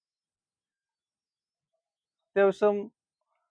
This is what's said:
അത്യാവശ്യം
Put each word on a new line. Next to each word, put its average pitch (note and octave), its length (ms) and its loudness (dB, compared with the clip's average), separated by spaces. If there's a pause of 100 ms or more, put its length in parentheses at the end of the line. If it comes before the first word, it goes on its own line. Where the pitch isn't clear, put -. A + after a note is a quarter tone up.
(2250)
അത്യാവശ്യം G3+ 600 -2 (600)